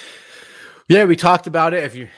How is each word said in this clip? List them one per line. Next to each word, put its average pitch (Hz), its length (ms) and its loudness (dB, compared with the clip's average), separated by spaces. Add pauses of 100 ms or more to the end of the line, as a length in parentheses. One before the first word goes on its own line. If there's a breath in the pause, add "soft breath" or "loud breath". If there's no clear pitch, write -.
(880 loud breath)
yeah, 202 160 4
we 175 120 2
talked 175 300 0
about 165 260 -2
it. 170 120 -4
If 120 100 -12
you, 123 240 -16